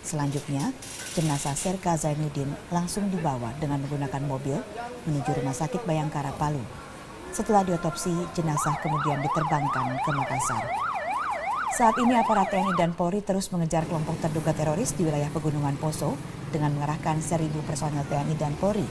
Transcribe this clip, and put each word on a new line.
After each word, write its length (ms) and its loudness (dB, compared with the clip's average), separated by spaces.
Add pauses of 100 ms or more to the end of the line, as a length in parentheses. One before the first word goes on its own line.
Selanjutnya, 640 0 (480)
jenazah 400 2
Serka 400 0
Zainuddin 480 0 (240)
langsung 400 0
dibawa 480 0
dengan 240 0
menggunakan 400 -2
mobil 400 -2 (400)
menuju 400 0
Rumah 240 0
Sakit 160 -2
Bayangkara 560 0
Palu. 240 0 (720)
Setelah 320 4
diotopsi, 480 0 (240)
jenazah 480 2
kemudian 400 2
diterbangkan 800 2
ke 80 0
Makassar. 480 0 (1120)
Saat 240 6
ini 160 4
aparat 400 4
T 0 -
N 160 2
I 80 2
dan 160 4
Polri 240 0
terus 320 0
mengejar 400 2
kelompok 320 0
terduga 320 0
teroris 400 0
di 80 0
wilayah 320 2
Pegunungan 400 0
Poso 400 -2 (400)
dengan 240 2
mengerahkan 400 0
seribu 480 0
personel 400 -2
T 80 -2
N 160 0
I 80 0
dan 160 0
Polri 360 2